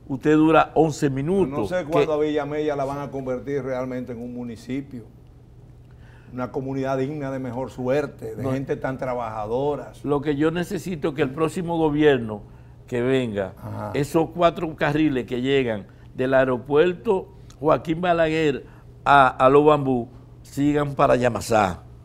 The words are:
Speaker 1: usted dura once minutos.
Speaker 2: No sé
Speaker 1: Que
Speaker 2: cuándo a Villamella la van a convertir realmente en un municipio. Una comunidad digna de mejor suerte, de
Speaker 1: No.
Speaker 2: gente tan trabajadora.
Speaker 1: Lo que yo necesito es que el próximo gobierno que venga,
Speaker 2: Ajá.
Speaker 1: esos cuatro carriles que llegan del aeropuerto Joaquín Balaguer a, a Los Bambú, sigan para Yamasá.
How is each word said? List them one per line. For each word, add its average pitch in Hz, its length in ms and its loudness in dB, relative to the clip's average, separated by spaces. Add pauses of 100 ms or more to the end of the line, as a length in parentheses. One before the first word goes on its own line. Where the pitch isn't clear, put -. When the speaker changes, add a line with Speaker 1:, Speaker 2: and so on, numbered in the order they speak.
Speaker 1:
usted 151 260 2
dura 156 380 4
once 151 360 2
minutos. 139 480 0 (140)
Speaker 2:
No 180 60 -2
sé 165 80 -4
Speaker 1:
Que 147 60 -8
Speaker 2:
cuándo 156 220 2
a 147 60 0
Villamella 151 560 -2
la 139 80 -2
van 139 160 -6
a 139 100 -8
convertir 127 540 -6
realmente 127 480 -6
en 117 100 -12
un 123 120 -12
municipio. 123 720 -10 (1300)
Una 123 180 -6
comunidad 135 460 -4
digna 135 320 -4
de 135 100 -8
mejor 123 320 -8
suerte, 127 640 -4
de 123 80 -8
Speaker 1:
No. 131 100 -2
Speaker 2:
gente 139 240 -4
tan 131 200 -6
trabajadora. 123 920 -4 (120)
Speaker 1:
Lo 143 180 0
que 147 160 -2
yo 156 120 2
necesito 170 600 -4
es 143 60 -8
que 160 80 -2
el 131 80 -2
próximo 165 460 -2
gobierno 143 640 2 (460)
que 123 140 -2
venga, 117 560 0
Speaker 2:
Ajá. 104 360 -10
Speaker 1:
esos 143 360 0
cuatro 170 460 0
carriles 143 500 0
que 123 160 -4
llegan 123 440 0 (300)
del 131 180 0
aeropuerto 143 960 2 (300)
Joaquín 156 420 0
Balaguer 160 640 0 (380)
a, 135 240 8
a 131 220 4
Los 147 160 6
Bambú, 135 420 2 (440)
sigan 143 440 0
para 131 200 4
Yamasá. 107 640 0 (260)